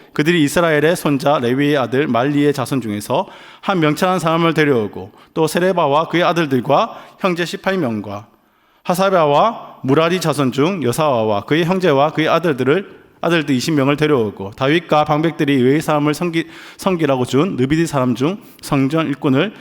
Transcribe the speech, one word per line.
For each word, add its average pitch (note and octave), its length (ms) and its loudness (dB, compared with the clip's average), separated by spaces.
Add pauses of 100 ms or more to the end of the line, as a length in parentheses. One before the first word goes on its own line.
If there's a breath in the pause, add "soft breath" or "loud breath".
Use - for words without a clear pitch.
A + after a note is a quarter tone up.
(120 loud breath)
그들이 D#3+ 320 2
이스라엘의 D#3+ 520 2
손자 D3 420 0
레위의 C#3 380 0
아들 B2+ 300 0
말리의 C#3+ 460 2
자손 C3+ 280 -2
중에서 A2 480 -4 (320 loud breath)
한 G3 200 -2
명철한 E3+ 380 2
사람을 E3 360 0
데려오고 A2+ 580 -2 (200 loud breath)
또 D#3+ 140 0
세레바와 E3 600 0
그의 E3+ 160 0
아들들과 D#3 960 0
형제 F3 240 -2
십팔 F#3+ 340 -4
명과 G#2+ 500 -6 (560 soft breath)
하사랴와 F#3 960 2
무라리 D#3+ 380 2
자손 C#3 320 -2
중 E3 300 0
여사와와 A#2+ 640 0
그의 D#3+ 180 0
형제와 D#3+ 480 0
그의 D3+ 160 -2
아들들을, D#3 760 -2 (180)
아들들 D#3+ 320 0
이십 B2+ 200 -2
명을 C#3+ 220 0
데려오고 A2+ 560 -2
다윗과 D3+ 520 0
방백들이 D#3 500 0
의의 C3+ 260 2
사람을 D3+ 320 0
섬기-, E3 340 -4 (300 loud breath)
섬기라고 D3 480 0
준 D#3 320 0
느비디 D3+ 300 0
사람 B2+ 280 0
중 D3+ 280 -4 (180 loud breath)
성전 D3 480 -2
일꾼을 C#3+ 520 0